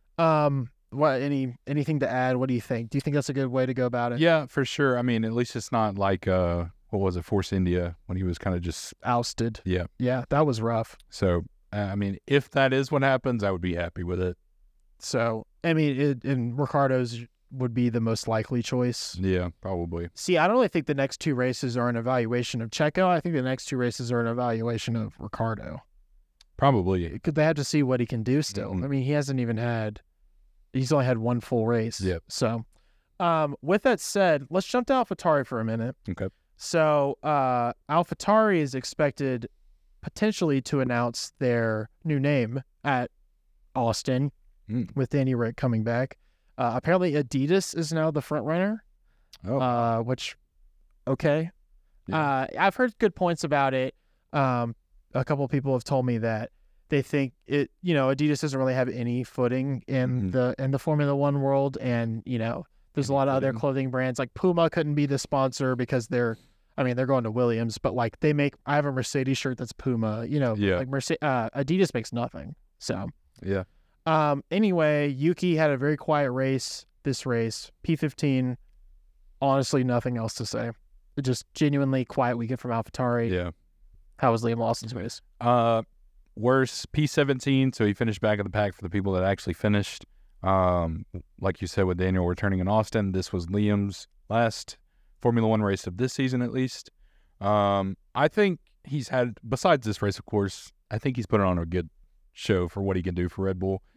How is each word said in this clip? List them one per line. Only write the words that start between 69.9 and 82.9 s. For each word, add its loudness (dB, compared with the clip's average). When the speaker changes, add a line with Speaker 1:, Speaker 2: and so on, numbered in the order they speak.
Speaker 1:
you 0
know, 2
Speaker 2:
Yeah. 2
Speaker 1:
like, -2
Merce-, -4
uh, 0
Adidas 0
makes -4
nothing. -8
So, -6
Speaker 2:
Yeah. -2
Speaker 1:
um, 2
anyway, 2
Yuki 2
had 4
a 2
very 0
quiet 0
race -2
this -4
race. -2
P 2
fifteen, 0
honestly, 2
nothing 0
else -4
to -8
say. -6
It -6
just -4
genuinely 2
quiet 0
weekend -4
from -8
AlphaTauri. -2